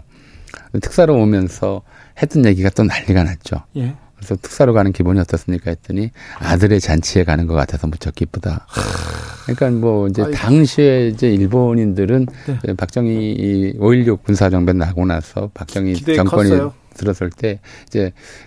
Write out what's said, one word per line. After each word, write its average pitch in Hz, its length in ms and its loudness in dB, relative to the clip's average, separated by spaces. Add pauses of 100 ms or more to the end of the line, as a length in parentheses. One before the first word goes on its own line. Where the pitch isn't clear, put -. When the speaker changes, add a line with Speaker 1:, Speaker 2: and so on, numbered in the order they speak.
(800)
Speaker 1:
특사로 156 360 2
오면서 101 640 0 (400)
했던 151 240 2
얘기가 95 240 4
또 110 160 0
난리가 92 400 2
났죠. 80 380 -6 (160)
Speaker 2:
예. 131 160 -4 (220)
Speaker 1:
그래서 104 200 -8
"특사로 123 360 0
가는 98 200 2
기분이 90 280 2
어떻습니까?" 87 500 -4
했더니 98 400 -6 (280)
"아들의 98 420 2
잔치에 80 420 0
가는 82 240 0
것 80 60 -2
같아서 76 340 -2
무척 78 280 -6
기쁘다." - 520 -6 (800)
그러니까 123 340 0
뭐 107 300 0
이제 98 140 0
Speaker 2:
아이고. 151 120 -2
Speaker 1:
당시에 131 720 4
이제 113 260 0
일본인들은 110 920 2 (200)
Speaker 2:
네. 135 180 -4
Speaker 1:
이제 104 100 -4
박정희 113 380 -2
이 101 640 -2
오일육 117 460 2
군사정변 92 540 2
나고 87 260 -2
나서 92 480 -4
박정희 95 400 -4
Speaker 2:
기대에 147 240 -2
Speaker 1:
정권이 101 320 2
Speaker 2:
컸어요. 95 240 2 (220)
Speaker 1:
들어설 95 340 -4
때 104 320 -6 (260)
이제 98 240 -2 (360)